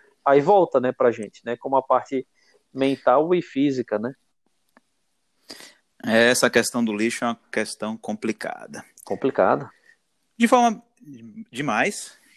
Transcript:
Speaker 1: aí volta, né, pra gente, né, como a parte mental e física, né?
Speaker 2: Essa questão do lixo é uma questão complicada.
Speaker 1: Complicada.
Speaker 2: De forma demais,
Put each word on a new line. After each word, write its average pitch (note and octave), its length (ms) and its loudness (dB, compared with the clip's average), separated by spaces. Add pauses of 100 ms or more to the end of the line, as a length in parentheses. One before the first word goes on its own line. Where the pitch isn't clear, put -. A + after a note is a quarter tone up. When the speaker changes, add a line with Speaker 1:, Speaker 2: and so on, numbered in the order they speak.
(260)
Speaker 1:
aí C#3+ 160 6
volta, E3+ 380 4
né, B2+ 120 0
pra B2 200 2
gente, G#2+ 340 -12
né, A#2 120 -6
como C3+ 180 -4
a C3 80 2
parte C3 420 -2 (480)
mental C3+ 640 0
e F3 60 0
física, C3+ 580 -4
né? A#2+ 140 -6 (1900)
Speaker 2:
Essa A#2 460 2
questão A#2+ 340 0
do A2 100 -2
lixo A2 300 -4
é B2 40 -2
uma A#2 120 -6 (120)
questão G#2+ 460 -6
complicada. - 880 -10 (200)
Speaker 1:
Complicada. B2+ 640 0 (680)
Speaker 2:
De A#3 100 4
forma A#3+ 360 2 (680)
demais, C3 640 -4 (200)